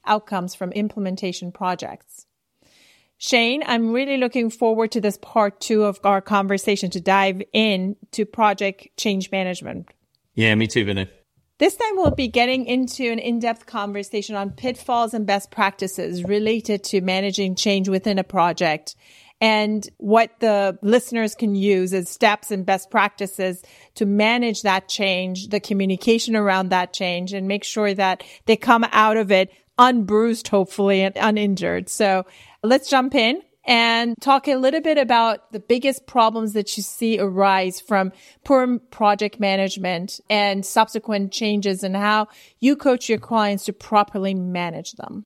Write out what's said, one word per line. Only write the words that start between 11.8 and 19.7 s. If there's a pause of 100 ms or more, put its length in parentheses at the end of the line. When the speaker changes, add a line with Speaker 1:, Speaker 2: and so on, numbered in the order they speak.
Speaker 1:
we'll
be
getting
into
an
in-depth
conversation
on
pitfalls
and
best
practices
related
to
managing
change
within
a
project (440)
and (100)